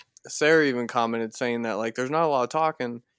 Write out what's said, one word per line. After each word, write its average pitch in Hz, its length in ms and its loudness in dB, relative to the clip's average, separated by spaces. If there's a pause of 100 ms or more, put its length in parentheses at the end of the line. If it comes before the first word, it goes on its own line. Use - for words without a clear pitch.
(280)
Sarah 156 380 4
even 123 220 0
commented 113 480 -2
saying 120 280 -2
that, 113 100 -2
like, 113 220 -4
"There's 127 160 -4
not 156 140 2
a - 20 2
lot 135 160 2
of 120 60 -2
talking." 143 520 -2 (180)